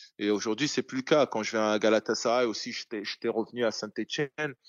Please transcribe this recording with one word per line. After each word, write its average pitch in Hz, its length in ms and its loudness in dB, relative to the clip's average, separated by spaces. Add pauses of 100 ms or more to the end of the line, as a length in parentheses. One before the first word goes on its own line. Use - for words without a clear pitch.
(180)
Et 104 120 0
aujourd'hui, 107 360 0
c'est 131 160 -2
plus - 160 -8
le 127 40 -2
cas. 147 240 4
Quand 110 160 -2
je - 100 -4
viens 107 200 2
à 107 60 2
Galatasaray 110 680 2
aussi, 113 260 -6
j'étais, 104 320 -8
j'étais - 240 -6
revenu 113 360 -2
à 110 60 2
Saint-Étienne. 135 840 -6 (140)